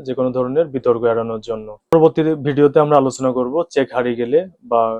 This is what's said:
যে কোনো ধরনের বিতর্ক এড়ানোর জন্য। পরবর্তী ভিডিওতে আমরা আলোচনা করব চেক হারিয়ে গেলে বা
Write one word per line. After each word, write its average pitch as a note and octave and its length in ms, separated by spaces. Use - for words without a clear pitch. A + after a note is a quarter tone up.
যে B2+ 120
কোনো B2+ 160
ধরনের B2+ 360
বিতর্ক B2 380
এড়ানোর A2+ 360
জন্য। A2 280
পরবর্তী D#3+ 340
ভিডিওতে C#3+ 380
আমরা D3 160
আলোচনা C3 360
করব B2+ 220
চেক C3 220
হারিয়ে A#2+ 280
গেলে A#2+ 180
বা A#2 200